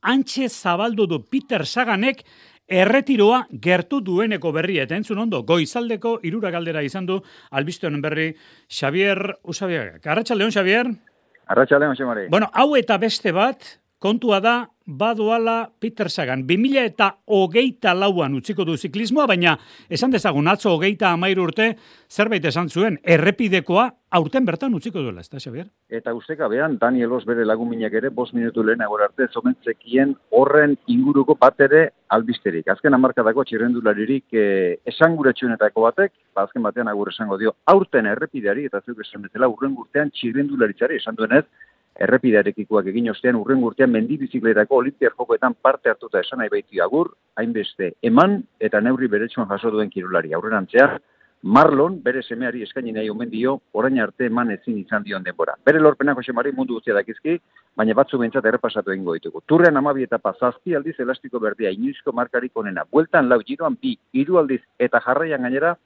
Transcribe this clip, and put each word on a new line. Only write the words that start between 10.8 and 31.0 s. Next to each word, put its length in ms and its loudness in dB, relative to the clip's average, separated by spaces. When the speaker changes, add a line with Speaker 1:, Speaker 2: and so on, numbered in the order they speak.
Speaker 2:
Arratsaldeon, 460 4
Jose 100 -6
Mari. 240 -6
Speaker 1:
Bueno, 240 2
hau 240 4
eta 240 0
beste 320 -2
bat, 320 0
kontua 420 0
da, 140 2
badoala 880 -2
Peter 320 -4
Sagan. 360 -4
Bi 120 2
mila 300 2
eta 220 2
hogeita 640 2
lauan 400 0
utziko 320 -4
du 100 -2
ziklismoa, 540 -2
baina 260 2
esan 220 -2
dezagun 400 0
atzo 240 2
hogeita 380 0
hamairu 340 0
urte 220 0
zerbait 340 0
esan 240 -2
zuen, 360 -2
errepidekoa 840 2
aurten 300 0
bertan 260 -4
utziko 300 -6
duela, 180 -10
ezta, 160 -16
Xavier? 300 -14
Speaker 2:
Eta 280 -8
ustekabean, 640 -4
Daniel 340 2
Os 140 -4
bere 180 0
lagun 240 -2
minak 240 -6
ere, 160 -2
bost 240 -6
minutu 320 -2
lehenago 320 0
arte, 320 0
zomentzekien 840 -2
horren 460 6
inguruko 480 4